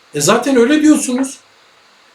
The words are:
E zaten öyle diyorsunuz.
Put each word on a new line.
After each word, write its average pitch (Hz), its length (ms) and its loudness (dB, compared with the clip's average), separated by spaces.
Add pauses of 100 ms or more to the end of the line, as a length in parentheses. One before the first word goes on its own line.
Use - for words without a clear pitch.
(140)
E 147 80 -8
zaten 233 340 0
öyle 269 260 2
diyorsunuz. 269 560 0 (760)